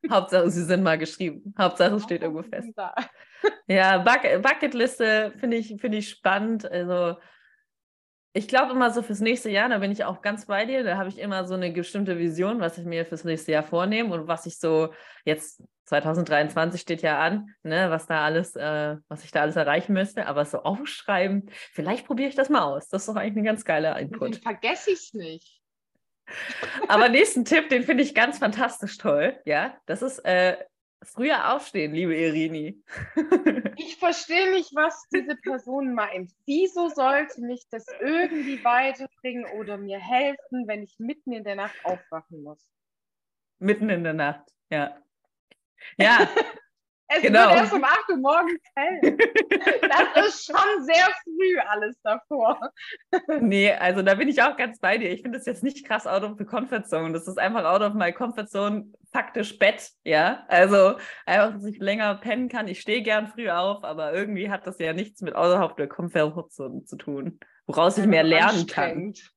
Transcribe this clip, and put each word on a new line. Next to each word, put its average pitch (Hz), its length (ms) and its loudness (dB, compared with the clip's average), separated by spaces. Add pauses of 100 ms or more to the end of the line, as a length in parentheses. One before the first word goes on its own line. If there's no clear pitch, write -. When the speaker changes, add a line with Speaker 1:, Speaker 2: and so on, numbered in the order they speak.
(100)
Speaker 1:
Hauptsache, 185 400 4
sie 175 140 -2
sind 180 180 2
mal 160 160 2
geschrieben. 156 600 -8
Hauptsache, 185 360 2
es 208 80 -2
steht 170 220 -4
Speaker 2:
Hauptsache, - 0 -
Speaker 1:
irgendwo 160 180 -6
Speaker 2:
sie 233 80 -16
Speaker 1:
fest. - 140 -10
Speaker 2:
sind 226 140 -14
da. 190 180 -8
<laughs> - 720 -6
Speaker 1:
Ja, 190 320 4
Buck-, 202 440 2
Bucketliste 233 960 0
finde 233 180 -2
ich, 220 240 -8
finde 214 180 -2
ich 208 100 -6
spannend. 208 640 -2
Also, 175 460 -2 (1160)
ich 214 140 -4
glaube 254 240 2
immer 254 180 2
so 226 120 -4
fürs 202 180 -6
nächste 226 300 0
Jahr, 208 180 2
da 233 100 0
bin 196 140 -2
ich 202 120 -4
auch 185 180 -8
ganz 208 240 -6
bei 202 180 -2
dir, 254 200 -2
da 185 120 -2
habe 190 120 -4
ich 196 100 -14
immer 190 280 -6
so 185 80 -6
eine 180 180 -4
bestimmte 175 460 -4
Vision, 175 420 -2
was 170 180 -4
ich 170 60 -12
mir 170 200 -4
fürs 165 200 -12
nächste 160 280 -4
Jahr 151 120 2
vornehme 202 500 -2
und 160 140 -6
was 165 180 -6
ich 165 120 -14
so 160 340 0 (320)
jetzt, - 380 -4 (240)
zweitausenddreiundzwanzig 156 920 0
steht 165 220 -6
ja 151 180 0
an, 185 420 -2
ne, 175 280 0
was 160 160 -4
da 156 180 -2
alles, 165 320 -2
äh, 151 400 -4 (120)
was 151 160 -14
ich - 80 -20
da 147 100 2
alles 156 140 0
erreichen 160 360 0
müsste, 196 340 -2
aber 147 180 -2
so - 180 -6
aufschreiben, 196 880 -2 (220)
vielleicht 190 340 -6
probiere 269 220 -2
ich 269 80 -8
das 269 120 2
mal 277 140 2
aus. 143 260 -4
Das 196 140 -4
ist - 60 -10
doch 214 80 -6
eigentlich 202 260 -4
ein - 20 0
ganz 220 200 -2
geiler 156 300 0
Speaker 2:
Dann - 100 -6
Speaker 1:
Input. 135 320 -8
Speaker 2:
vergesse 294 560 -4
ich's - 220 -6
nicht. 165 460 -14 (1300)
Speaker 1:
Aber 214 200 8
nächsten 254 360 4
Tipp, 320 240 4
den 247 140 2
finde 269 220 2
ich - 100 -4
ganz 240 240 2
fantastisch 214 580 -2
toll, 151 480 0
ja, 156 300 -2 (120)
das 190 140 -6
ist, 262 200 -6
äh, 180 360 2 (480)
früher 254 480 -2
aufstehen, 185 400 -4
liebe 165 240 -2
Irini. 160 640 -4 (340)
<laughs> - 600 0
Speaker 2:
Ich 320 200 -14
verstehe 349 540 0
nicht, 370 260 0
was 320 260 0 (100)
diese 285 240 -2
Person 262 580 -6
meint. 185 360 -6 (160)
Wieso 349 420 0
sollte 285 520 0
mich 240 300 -10
das 226 160 -14 (140)
irgendwie 294 640 -2
weiterbringen 247 840 -2 (140)
oder 202 200 -10
mir 196 200 -10
helfen, 254 680 -4
wenn 208 140 -8
ich 202 160 -20
mitten 254 340 -10
in 220 100 -10
der 202 140 -8
Nacht 196 180 -8 (100)
aufwachen 160 580 -8
muss? 147 220 -20 (960)
Speaker 1:
Mitten 208 300 0
in 170 160 -2
der 160 100 -4
Nacht, 147 340 -4 (220)
ja. 147 260 -4 (1000)
Ja. 220 360 8
Speaker 2:
<laughs> 403 60 2 (760)
Es 330 60 4
Speaker 1:
Genau. 214 200 8 (100)
Speaker 2:
wird 233 80 10
erst 214 160 4
um 277 100 6
acht 302 240 4
Uhr 359 80 2
morgens 330 460 2 (120)
hell. 320 280 -2
Speaker 1:
<laughs> - 800 2 (340)
Speaker 2:
Das 415 120 6
ist - 180 -6
schon 392 380 2
sehr 330 200 6 (200)
früh 349 340 0
alles 208 440 -2
davor. 233 560 0 (840)
Speaker 1:
Nee, 202 300 4
also 185 300 0
da 196 140 4
bin 233 140 0
ich 277 140 2
auch 285 140 4
ganz 233 220 -4
bei 196 180 2
dir. 214 140 -4
Ich - 100 -6
finde 247 160 -8
das 254 80 -12
jetzt - 180 -8
nicht 277 240 -6
krass 220 200 -4
out 196 160 0
of 214 160 -8
the 208 80 -8
comfort 240 380 -6
zone. 165 280 -4
Das 165 160 -8
ist 185 100 -8
einfach 202 280 -2
out 190 160 2
of 208 100 0
my 190 220 -2
comfort 226 320 -6
zone, 208 400 -4 (260)
faktisch - 460 -6
Bett, 214 320 2 (140)
ja. 160 440 2
Also 196 480 8 (300)
einfach, 208 260 4
dass 202 140 -10
ich 214 140 -10
länger 208 340 0
pennen 233 340 -4
kann. 226 180 -6
Ich 185 140 -10
stehe 220 220 -2
gern 214 240 0
früh 220 240 -8
auf, 190 340 -2
aber 156 300 -6
irgendwie 208 340 -4
hat 196 180 -6
das 175 120 -12
ja 160 160 -4
nichts 208 260 -10
mit 170 140 -8
out 175 200 4
of 185 220 0
the 143 120 -4
comfort 165 640 -2
zone 131 340 -12
zu - 120 -18
tun, 143 420 -10 (280)
woraus 175 320 2
ich 196 60 0
Speaker 2:
Einfach 214 60 6
Speaker 1:
mehr 160 140 6
lernen 165 420 4
kann. - 180 -2 (260)
Speaker 2:
anstrengend. - 260 -20